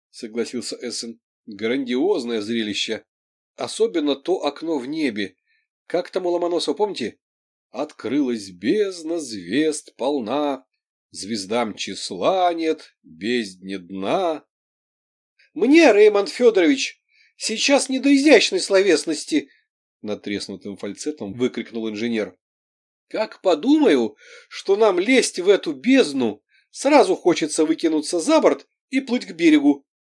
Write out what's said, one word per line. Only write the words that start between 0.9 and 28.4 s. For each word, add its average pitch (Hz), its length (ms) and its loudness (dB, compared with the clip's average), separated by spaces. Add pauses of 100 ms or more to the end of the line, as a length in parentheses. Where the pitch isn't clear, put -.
«грандиозное 120 960 -2
зрелище. 107 600 -4 (520)
Особенно 147 600 -2
то 160 300 -4
окно 156 320 -6
в 120 80 -8
небе. 127 500 -6 (540)
Как 175 220 -4
там 185 160 -4
у - 20 0
Ломоносова, 170 460 -2
помните? 151 420 -4 (540)
Открылась 120 800 -4
бездна, 170 640 -4
звезд 127 800 -4
полна. 135 720 -4 (420)
Звездам 104 640 -6
числа 147 800 -2
нет, 160 480 -6
бездне 95 800 -6
дна». 110 640 -4 (1080)
«Мне, 277 360 6
Реймонд 208 380 6
Фёдорович, 180 720 2 (360)
сейчас 240 520 -2
не 262 100 -2
до 277 160 4
изящной 269 440 6
словесности!» 170 920 0 (540)
надтреснутым 101 760 -10
фальцетом 104 560 -10
выкрикнул 117 560 -4
инженер. 107 480 -4 (720)
«Как 214 340 -6
подумаю, 180 720 2 (320)
что - 280 -4
нам 208 240 2
лезть 220 400 2
в 180 100 0
эту 180 240 2
бездну, 139 680 0 (260)
сразу 247 460 4
хочется 160 500 0
выкинуться 160 540 -2
за 294 220 2